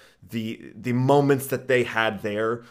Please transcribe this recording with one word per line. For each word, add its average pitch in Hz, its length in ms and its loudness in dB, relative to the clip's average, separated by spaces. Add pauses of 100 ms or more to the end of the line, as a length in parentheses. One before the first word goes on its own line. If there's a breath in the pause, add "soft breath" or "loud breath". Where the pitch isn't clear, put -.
(280 loud breath)
the, 113 460 -10
the 120 180 -6
moments 135 540 4
that 127 220 -6
they 123 160 4
had 113 360 -2
there 110 500 -4